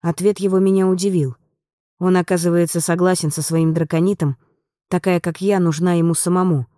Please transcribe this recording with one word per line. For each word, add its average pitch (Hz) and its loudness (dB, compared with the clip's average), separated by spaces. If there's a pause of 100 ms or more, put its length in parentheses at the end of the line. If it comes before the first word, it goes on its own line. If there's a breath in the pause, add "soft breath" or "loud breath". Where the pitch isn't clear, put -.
Ответ 180 -2
его 190 0
меня 190 2
удивил. 180 0 (640)
Он, 185 2
оказывается, 175 0
согласен 180 0
со 151 -6
своим 165 0
драконитом, 165 -2 (520)
такая, 180 0
как 170 -8
я, 190 0
нужна 170 0
ему 170 2
самому. 180 0 (120)